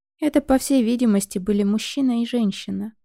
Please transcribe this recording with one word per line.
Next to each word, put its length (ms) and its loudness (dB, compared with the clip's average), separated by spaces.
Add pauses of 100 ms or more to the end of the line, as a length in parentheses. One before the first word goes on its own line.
(200)
Это, 200 2
по 200 2
всей 240 2
видимости, 560 0
были 240 0
мужчина 580 0
и 40 -2
женщина. 800 -4